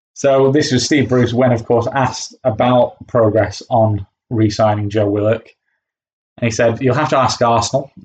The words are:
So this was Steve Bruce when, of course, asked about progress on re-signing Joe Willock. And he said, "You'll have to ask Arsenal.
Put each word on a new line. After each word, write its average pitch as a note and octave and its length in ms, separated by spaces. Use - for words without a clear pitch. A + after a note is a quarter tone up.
So C3+ 380
this C#3+ 200
was B2+ 140
Steve C3 240
Bruce A#2+ 240
when, B2 180
of A2+ 140
course, A#2 280
asked - 400
about B2 500
progress G#2+ 600
on G#2+ 380
re-signing G#2+ 600
Joe G#2 200
Willock. G#2 400
And A#2 80
he A2+ 60
said, A#2 300
"You'll B2 140
have D#3 140
to D3 80
ask A#2+ 240
Arsenal. A#2 500